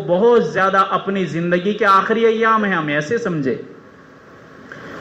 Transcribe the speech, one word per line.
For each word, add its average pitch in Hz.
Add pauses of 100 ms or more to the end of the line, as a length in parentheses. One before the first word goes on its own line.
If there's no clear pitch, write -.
بہت 208
زیادہ 190
اپنی 196
زندگی 175
کے 208
آخری 202
ایام 220
ہیں، 190
ہم 160
ایسے 151
سمجھے، 156 (1500)